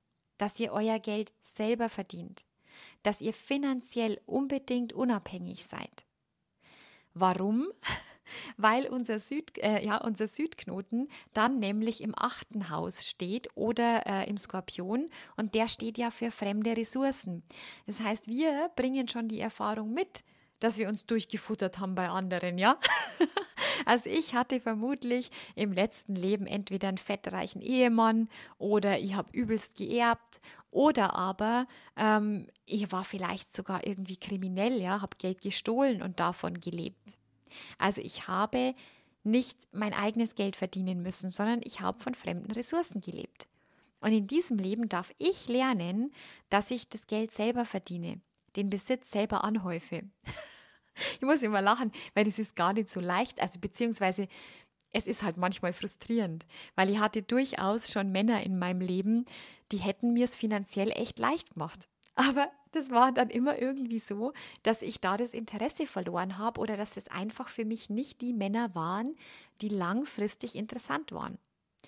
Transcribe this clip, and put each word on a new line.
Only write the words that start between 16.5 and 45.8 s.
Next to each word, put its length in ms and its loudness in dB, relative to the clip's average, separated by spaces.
Ressourcen. 680 0
Das 160 -2
heißt, 260 -2
wir 480 2
bringen 320 0
schon 200 -4
die 120 -4
Erfahrung 540 -2
mit, 300 -4
dass 180 2
wir 100 0
uns 180 -4
durchgefuttert 760 -2
haben 160 -4
bei 140 0
anderen, 480 -2
ja? 200 6
<laughs> 80 8
Also 240 6
ich 240 0
hatte 260 2
vermutlich 720 -2
im 160 0
letzten 440 0
Leben 300 0
entweder 440 -2
einen 80 -2
fettreichen 640 -4
Ehemann 640 6
oder 420 4
ich 160 -2
hab 180 -4
übelst 440 0
geerbt 640 0
oder 420 6
aber, 540 0
ähm, 540 2
ich 260 -2
war 140 -4
vielleicht 480 -6
sogar 340 -4
irgendwie 300 -6
kriminell, 640 -2
ja, 200 0
hab 180 -10
Geld 220 -4
gestohlen 600 2
und 180 -4
davon 400 -2
gelebt. 580 -8
Also 240 2
ich 260 -10
habe 480 0
nicht 340 2
mein 220 -2
eigenes 420 0
Geld 200 0
verdienen 460 -2
müssen, 280 4
sondern 340 2
ich 180 -10
hab 200 -2
von 120 -4
fremden 380 -4
Ressourcen 500 0
gelebt. 460 -10
Und 140 4
in 140 4
diesem 300 2
Leben 320 0
darf 280 -4
ich 300 0
lernen, 640 2